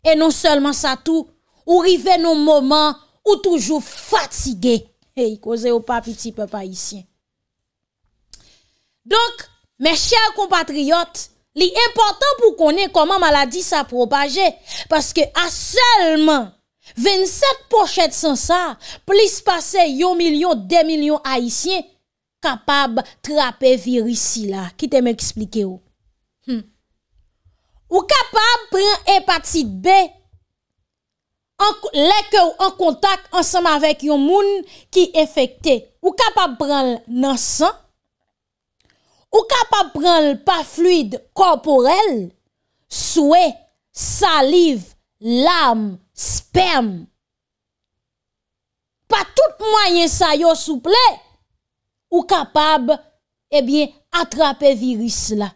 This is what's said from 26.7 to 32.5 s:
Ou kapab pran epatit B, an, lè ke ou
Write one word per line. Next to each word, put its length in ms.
Ou 140
kapab 640
pran 460
epatit 560
B, 220
an, 160
lè 340
ke 160
ou 180